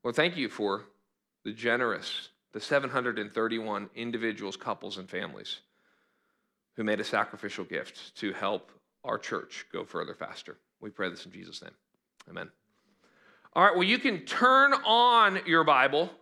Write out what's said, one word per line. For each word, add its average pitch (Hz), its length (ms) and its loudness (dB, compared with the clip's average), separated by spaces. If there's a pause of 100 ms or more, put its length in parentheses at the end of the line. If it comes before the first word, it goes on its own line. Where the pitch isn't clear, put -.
Lord, 120 100 -4
thank 170 220 0
you 127 120 -4
for 104 360 -2 (600)
the 107 80 -8
generous, 117 760 -2 (240)
the 107 80 -10
seven 139 280 0
hundred 123 300 -4
and 104 140 -8
thirty-one 110 640 -4
individuals, 110 600 -6
couples, - 400 -8
and 90 140 -14
families 80 480 -10 (1160)
who 110 80 -8
made 107 160 -2
a 107 40 -6
sacrificial 101 600 -6
gift - 540 -12
to 98 140 -6
help 98 380 -6 (320)
our 110 160 -6
church - 540 -10
go 92 120 -8
further 82 300 -10
faster. - 420 -16 (240)
We 107 100 -14
pray 95 200 -6
this 87 160 -16
in 90 60 -20
Jesus' - 300 -16
name. - 120 -18 (560)
Amen. 87 180 -12 (1040)
All 175 100 6
right, 196 100 8
well, 180 100 4
you 233 140 4
can 220 260 -2
turn 269 480 6 (120)
on 226 640 6
your 165 180 4
Bible 143 460 4 (120)